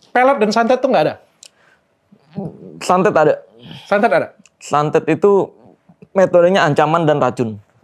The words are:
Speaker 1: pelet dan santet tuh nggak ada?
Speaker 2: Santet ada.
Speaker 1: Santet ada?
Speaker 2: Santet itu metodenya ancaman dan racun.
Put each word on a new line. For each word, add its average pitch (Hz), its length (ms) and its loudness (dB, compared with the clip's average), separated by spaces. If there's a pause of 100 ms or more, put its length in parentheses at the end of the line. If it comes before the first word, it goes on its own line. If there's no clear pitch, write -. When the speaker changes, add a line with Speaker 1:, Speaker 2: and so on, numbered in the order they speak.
Speaker 1:
pelet 247 280 -4
dan 214 120 -2
santet 233 300 -2
tuh 247 80 -6
nggak 190 180 -2
ada? 127 100 -6 (1600)
Speaker 2:
Santet 185 340 0
ada. 151 220 2 (480)
Speaker 1:
Santet 208 280 0
ada? 117 160 0 (300)
Speaker 2:
Santet 151 500 -2
itu 180 440 2 (600)
metodenya 180 500 4
ancaman 156 400 2
dan 147 160 2
racun. 117 400 -2 (240)